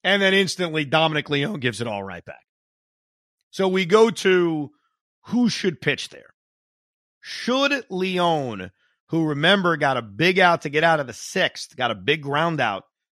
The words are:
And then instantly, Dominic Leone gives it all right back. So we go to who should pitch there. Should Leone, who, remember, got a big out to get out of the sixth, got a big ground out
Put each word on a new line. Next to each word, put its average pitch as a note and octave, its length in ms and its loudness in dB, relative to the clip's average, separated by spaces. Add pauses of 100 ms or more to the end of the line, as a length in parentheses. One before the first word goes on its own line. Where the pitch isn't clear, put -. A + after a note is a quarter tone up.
And G3 180 2
then F#3+ 140 4
instantly, F3 500 0
Dominic D3+ 460 0
Leone C#3+ 300 -2
gives A#2 200 -2
it A#2+ 60 -4
all G2+ 160 -6
right F2+ 220 -12
back. C#2 200 -20 (1040)
So F#3+ 180 -2
we F#3 180 0
go A3 240 6
to E3+ 640 0 (560)
who A#3+ 200 2
should E3+ 320 -2
pitch - 280 -2
there. - 260 -20 (840)
Should C4+ 720 -2
Leone, E3+ 840 -2 (360)
who, D#3+ 200 0
remember, E3+ 480 2
got C#3 200 0
a A#2+ 60 -2
big D#3 360 0
out F3 240 4
to D#3+ 60 -8
get D3 140 0
out E3 180 4
of C3 60 -6
the A#2 60 -12
sixth, - 640 -6
got B2 160 -2
a - 20 -2
big C#3 280 -2
ground D3 380 -2
out G#2 240 -2 (340)